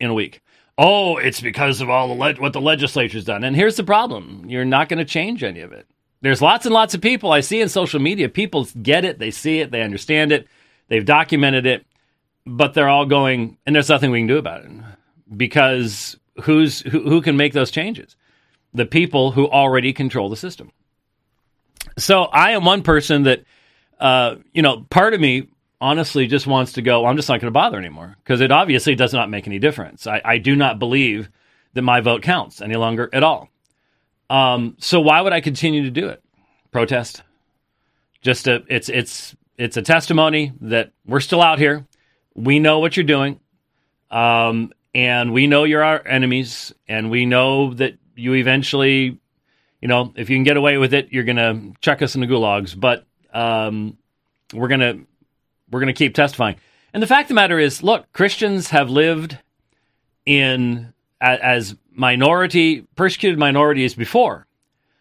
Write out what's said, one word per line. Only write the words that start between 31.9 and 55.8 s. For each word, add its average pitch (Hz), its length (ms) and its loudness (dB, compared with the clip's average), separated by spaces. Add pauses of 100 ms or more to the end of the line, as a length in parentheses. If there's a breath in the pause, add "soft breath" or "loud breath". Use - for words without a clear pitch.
vote 113 220 0
counts 170 380 -4
any 107 160 -6
longer 117 360 -2
at 131 100 0
all. 156 280 0 (800)
Um, 123 480 0
so - 220 0
why 156 200 4
would 190 120 0
I 170 80 0
continue 151 440 -2
to 131 60 -6
do 160 180 -6
it? - 140 -14 (480)
Protest. 120 520 -4 (1000)
Just 127 280 -2
a, 120 200 -2
it's, 120 200 -6
it's, - 480 -10 (200)
it's 120 200 -8
a 113 60 -4
testimony 156 720 2 (100)
that 113 300 -2 (120)
we're 123 160 -2
still 175 220 2
out 160 160 4
here. 143 280 0 (480)
We 135 240 2
know 156 220 4
what 160 160 -2
you're 180 80 0
doing. 139 360 0 (680)
Um, 117 640 0 (220)
and 123 380 0
we 127 140 2
know 147 180 4
you're 151 200 2
our 156 220 -2
enemies, 127 640 -2 (160)
and 110 220 -6
we 123 160 0
know 131 480 2
that 120 240 -4 (160)
you 123 200 -4
eventually, 135 840 0 (640)
you 117 80 -6
know, 123 280 0
if 120 140 -8
you 131 60 2
can 131 80 2
get 147 120 4
away 143 220 2
with 135 160 0
it, 139 180 -2
you're 127 120 -4
gonna 113 560 -2
chuck 147 220 0
us 131 120 -2
in 135 80 -4
the 120 40 -2
gulags. 101 520 0
But, 120 260 0 (280)
um, 110 680 -4 (560)
we're 120 140 -4
gonna, 123 320 0 (720)
we're 127 100 -6